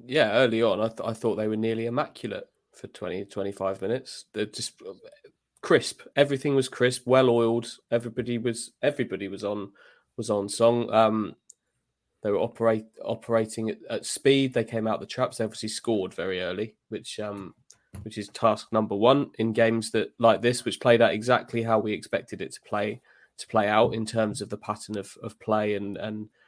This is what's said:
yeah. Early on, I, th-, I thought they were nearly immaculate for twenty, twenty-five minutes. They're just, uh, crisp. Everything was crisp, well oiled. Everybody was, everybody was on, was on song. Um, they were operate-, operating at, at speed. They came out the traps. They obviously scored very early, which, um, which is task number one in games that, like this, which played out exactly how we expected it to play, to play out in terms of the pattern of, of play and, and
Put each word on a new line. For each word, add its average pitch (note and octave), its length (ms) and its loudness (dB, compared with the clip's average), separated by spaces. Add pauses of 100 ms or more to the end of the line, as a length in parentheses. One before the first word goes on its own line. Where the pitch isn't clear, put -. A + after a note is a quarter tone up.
yeah. B2+ 280 2
Early A2+ 280 4
on, G2+ 180 4
I, A2 80 0
th-, - 160 -8
I G#2+ 100 -2
thought G#2+ 220 0
they G#2+ 120 -2
were A2 80 0
nearly A2+ 320 -2
immaculate A#2+ 600 -6 (260)
for - 140 -18
twenty, F#2 380 -8
twenty-five G2 560 -6
minutes. A#2 520 -6
They're G#2+ 120 -2
just, - 420 -10
uh, G2 60 -12 (680)
crisp. - 400 0 (140)
Everything C#3 400 2
was C3 140 2
crisp, B2 360 0
well C3 240 6
oiled. A#2 480 2 (140)
Everybody A#2+ 460 -2
was, A2+ 340 -4 (100)
everybody G2+ 460 -2
was F#2+ 160 -10
on, G2+ 280 -6 (460)
was A2+ 120 -4
on G#2 180 0
song. A#2 460 4
Um, A2 420 4 (880)
they G#2+ 80 -2
were G2+ 80 2
operate-, A2+ 460 0 (180)
operating A2+ 680 -2
at, - 60 -8 (120)
at G#2 160 -6
speed. C3+ 480 2
They A#2 100 2
came A2 240 -4
out G#2+ 120 0
the F#2+ 80 -12
traps. - 300 -4
They A#2 60 -2
obviously G#2+ 260 -6
scored G2+ 440 -2
very F2+ 280 -4
early, F#2 340 -6 (140)
which, - 300 -10
um, G2+ 360 -10 (480)
which A2 160 -12
is G2+ 100 -8
task - 420 0
number G#2+ 240 0
one C3 440 4
in A2+ 140 0
games A2+ 380 2
that, A2 280 -2
like A2+ 220 6
this, A#2+ 240 0
which G#2+ 140 -4
played A#2+ 220 6
out G2+ 120 6
exactly A#2 500 0
how A2+ 160 2
we G#2 140 -2
expected F2 480 -6
it E2 120 -10
to - 80 -18
play, G#2 400 -6 (380)
to - 80 -14
play G#2+ 200 2
out A2 280 4
in A2+ 100 -4
terms A2 360 -2
of G2+ 80 -10
the G#2+ 80 -8
pattern G#2+ 400 -8
of, - 260 -10
of A2+ 160 -12
play G#2+ 340 0
and, G2+ 240 -6
and G#2+ 320 -8 (180)